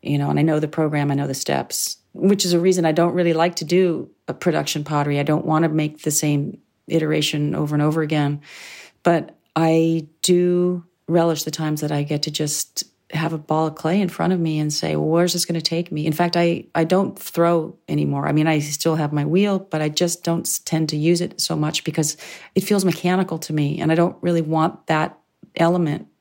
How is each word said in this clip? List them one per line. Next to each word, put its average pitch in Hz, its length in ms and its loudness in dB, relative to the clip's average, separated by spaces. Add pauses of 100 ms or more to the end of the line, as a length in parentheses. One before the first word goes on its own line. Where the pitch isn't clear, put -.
you 143 160 -2
know, 143 140 0
and 147 80 2
I 147 40 4
know 156 160 2
the 151 100 -2
program, 151 420 0
I 139 40 2
know 143 120 -2
the 135 80 -4
steps, - 640 -4 (160)
which 196 320 2
is 175 80 0
a 170 60 4
reason 180 260 2
I 160 60 2
don't 170 200 2
really 175 220 2
like 175 220 0
to - 100 -6
do 170 420 2 (180)
a 143 60 -8
production 151 520 -2
pottery. 147 360 0
I - 20 0
don't 147 220 0
wanna 156 240 2
make 151 340 -2
the 156 80 -2
same 147 460 0 (320)
iteration 151 680 0
over 151 200 -2
and 147 80 2
over 151 180 2
again. 147 400 0 (640)
But 170 340 0 (180)
I 165 520 2 (160)
do 180 600 2 (260)
relish 165 360 2
the 160 60 -4
times 151 320 -2
that 151 100 -2
I 147 120 0
get 147 180 -4
to - 80 -6
just - 540 -6 (260)
have 160 220 -2
a 160 60 -6
ball 156 300 0
of 156 80 -8
clay 175 240 0
in 190 80 0
front 165 240 0
of 180 80 0
me 156 180 0
and 151 140 0
say, 156 240 -2
"Well, 151 120 0
where's 170 260 2
this 175 100 -2
gonna 165 160 -4
take 165 320 -4
me?" 151 120 -4
In 160 80 0
fact, 175 240 0
I, 170 280 2 (100)
I 165 80 2
don't 185 340 0
throw 170 600 0 (120)
anymore. 147 380 0
I 151 60 0
mean, 151 160 4
I 156 100 2
still 147 380 -2
have 151 160 -2
my 147 120 0
wheel, 190 360 2 (100)
but 156 100 -2
I 151 80 0
just 170 360 -2
don't 170 220 -2
s-, - 120 -4
tend 160 300 -2
to 151 80 -4
use 165 240 2
it - 200 -8
so - 140 -4
much 151 300 -2
because 151 320 -2 (400)
it 190 80 2
feels 202 200 2
mechanical 180 540 0
to - 140 -8
me, 151 280 0
and 156 120 0
I - 20 4
don't 170 260 2
really 170 200 0
want 156 480 -2
that 156 280 -2 (380)
element 165 540 0 (120)